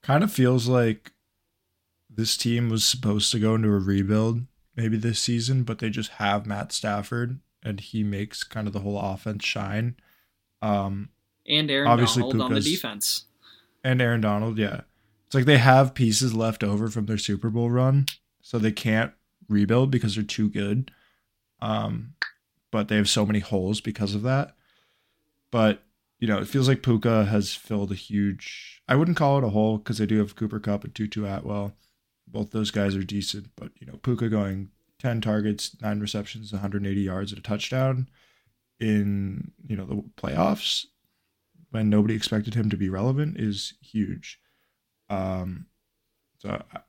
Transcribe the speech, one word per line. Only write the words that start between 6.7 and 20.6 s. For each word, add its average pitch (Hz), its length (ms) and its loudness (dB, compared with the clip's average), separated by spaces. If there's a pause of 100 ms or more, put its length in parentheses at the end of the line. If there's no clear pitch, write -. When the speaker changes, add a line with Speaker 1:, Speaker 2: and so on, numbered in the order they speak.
Speaker 1:
Stafford, 120 680 -4 (220)
and 101 180 -6
he 110 220 -4
makes 104 420 -4
kind 107 220 -8
of 104 80 -6
the 101 60 -4
whole 101 200 -4
offense 101 440 -6
shine. 107 520 -4 (640)
Um, 101 480 -2 (400)
Speaker 2:
And 151 220 0
Aaron 139 180 2
Speaker 1:
obviously 120 320 4
Speaker 2:
Donald 117 220 0
on 127 80 -2
the 107 100 2
Speaker 1:
Puka's 123 100 0
Speaker 2:
defense. 110 540 -4 (580)
Speaker 1:
And 127 200 2
Aaron 117 180 2
Donald, 107 380 0
yeah. 104 240 -2 (440)
It's - 80 -10
like 131 120 6
they 143 120 10
have 131 360 8
pieces 113 400 2
left 113 280 -2
over 104 260 0
from 107 180 -4
their 107 120 -2
Super 101 300 -2
Bowl 117 220 0
run, 131 360 4 (360)
so - 160 -6
they 107 140 2
can't 110 400 0 (360)
rebuild 110 420 4
because 113 260 0
they're 107 80 -2
too 107 260 0
good. 104 400 -2 (720)